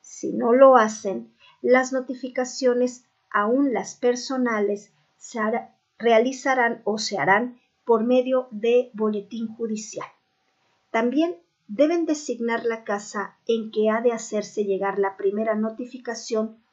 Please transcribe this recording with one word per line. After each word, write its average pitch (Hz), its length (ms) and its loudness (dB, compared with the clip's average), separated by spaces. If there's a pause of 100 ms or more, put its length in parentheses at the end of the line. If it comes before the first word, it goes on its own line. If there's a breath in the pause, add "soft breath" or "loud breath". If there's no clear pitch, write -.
Si - 320 -10
no 233 200 0
lo 262 240 10
hacen, 214 540 0 (300 soft breath)
las 254 320 4
notificaciones, 254 1120 -2 (240)
aún 240 440 0
las 196 220 -6
personales, 240 960 -2 (260)
se - 220 -12
hará, 220 360 -4 (220)
realizarán 240 880 2
o 214 140 -4
se 202 200 -6
harán 202 420 0 (240 soft breath)
por 226 200 2
medio 254 480 0
de 233 420 0
boletín 214 540 -4
judicial. - 600 -8 (840)
También 269 440 0 (320)
deben 311 380 2
designar 233 580 -4
la 226 200 -4
casa 202 540 -8 (100)
en 226 240 -2
que 214 180 2
ha 220 120 0
de 240 100 2
hacerse 214 520 -6
llegar 196 360 -2
la 196 180 -2
primera 214 380 -2
notificación 220 1040 -6 (160)